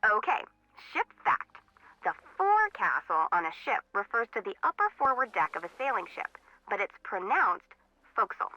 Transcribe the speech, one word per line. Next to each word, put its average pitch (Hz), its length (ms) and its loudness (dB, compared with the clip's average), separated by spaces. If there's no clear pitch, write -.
Okay. 220 360 2
Ship - 140 -2
fact. - 320 0
The - 100 0
forecastle 208 960 2
on 175 120 2
a 160 60 -2
ship - 180 -2
refers - 400 -2
to 453 80 -4
the 392 220 -8
upper 403 240 0
forward 262 360 0
deck 160 220 0
of 165 80 -6
a - 140 -10
sailing 254 280 -2
ship, - 220 -10
but 202 100 -2
it's 202 240 -4
pronounced 202 640 0
forecastle. - 420 -2